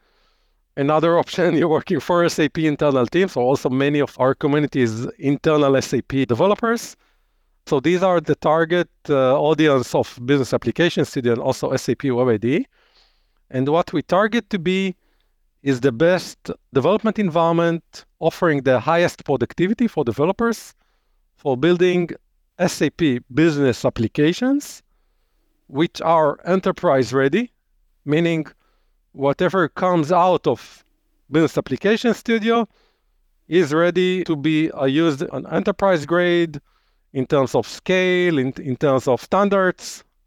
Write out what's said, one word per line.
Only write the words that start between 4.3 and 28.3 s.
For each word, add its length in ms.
community 480
is 240
internal 560
S 180
A 80
P 240
developers. 720
So 140
these 220
are 180
the 140
target, 560
uh, 300
audience 540
of 320
Business 300
Application 500
Studio 280
and 80
also 280
S 180
A 80
P 140
Web 180
I 100
D 180
E. 100
And 180
what 240
we 80
target 480
to 80
be 380
is 200
the 100
best 580
development 460
environment, 840
offering 440
the 160
highest 440
productivity 640
for 160
developers 680
for 200
building 540
S 240
A 80
P 300
business 500
applications, 960
which 340
are 440
enterprise 680
ready, 380
meaning 440